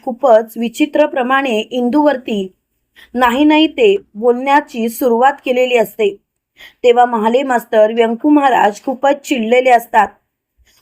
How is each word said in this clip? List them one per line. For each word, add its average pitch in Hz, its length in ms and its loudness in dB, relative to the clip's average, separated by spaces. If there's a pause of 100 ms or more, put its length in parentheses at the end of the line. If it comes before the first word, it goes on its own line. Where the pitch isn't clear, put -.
खूपच 233 520 0
विचित्रप्रमाणे 269 1000 -2
इंदूवरती 247 960 -4 (580)
नाही 247 300 0
नाही 311 240 2
ते 233 280 2 (200)
बोलण्याची 247 760 -2
सुरुवात 247 440 0 (120)
केलेली 247 320 0
असते. 208 380 -2 (680)
तेव्हा 240 220 6
महाले 240 380 -2
मास्तर 233 500 0
व्यंकू 233 360 -2
महाराज 254 560 2
खूपच 277 420 -4
चिडलेले 254 420 0
असतात. 233 380 0 (760)